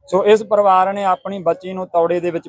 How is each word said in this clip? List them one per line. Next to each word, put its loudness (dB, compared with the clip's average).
ਸੋ 0
ਇਸ 4
ਪਰਿਵਾਰ 2
ਨੇ -6
ਆਪਣੀ -4
ਬੱਚੀ -4
ਨੂੰ -8
ਤੌੜੇ 0
ਦੇ -4
ਵਿੱਚ -8